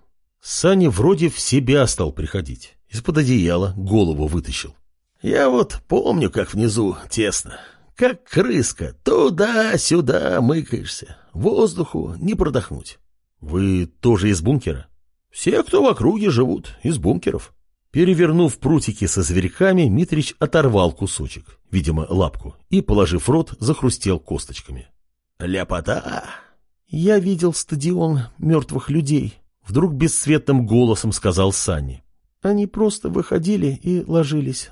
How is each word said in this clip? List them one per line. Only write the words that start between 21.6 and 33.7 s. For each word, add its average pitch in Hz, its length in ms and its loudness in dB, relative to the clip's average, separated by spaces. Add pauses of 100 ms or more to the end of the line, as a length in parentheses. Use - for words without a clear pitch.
видимо, 80 380 0
лапку, - 460 -2 (140)
и, 190 120 2
положив 95 460 2
в 120 40 4
рот, 160 280 0
захрустел 107 580 0
косточками. - 680 -10 (520)
«Ляпота!» 90 840 -4 (640)
«Я 190 320 2
видел 175 340 0
стадион 160 680 -2 (160)
мертвых 143 520 0
людей», 143 460 0 (320)
вдруг 151 260 0
бесцветным 143 720 0
голосом 113 460 2
сказал 95 400 2
Санни. 71 500 -4 (400)
«Они 208 240 0
просто 208 440 -2
выходили 175 760 -2